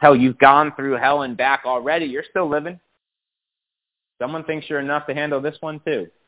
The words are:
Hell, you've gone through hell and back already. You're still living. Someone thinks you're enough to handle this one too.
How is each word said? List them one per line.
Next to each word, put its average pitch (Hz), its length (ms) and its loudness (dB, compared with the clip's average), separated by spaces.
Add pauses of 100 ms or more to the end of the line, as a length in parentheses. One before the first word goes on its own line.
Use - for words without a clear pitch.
Hell, 147 160 8
you've 127 220 2
gone 139 360 6
through 135 220 -4
hell 135 240 0
and 127 160 -8
back 131 300 -2
already. 135 400 -2
You're 139 240 -8
still 180 180 -2
living. 151 320 -6 (1400)
Someone 156 220 -8
thinks 156 260 -8
you're 147 100 -4
enough 147 260 -4
to 139 80 -6
handle 147 280 -4
this 147 180 -8
one 156 260 -12
too. 117 200 -4 (220)